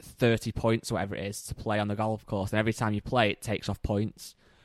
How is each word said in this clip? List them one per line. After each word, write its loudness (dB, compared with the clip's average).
thirty 2
points 0
or 0
whatever -2
it -6
is -8
to -8
play -2
on 0
the -2
golf -2
course. -2
And 2
every 2
time 0
you 0
play, 2
it -4
takes -4
off -4
points, -2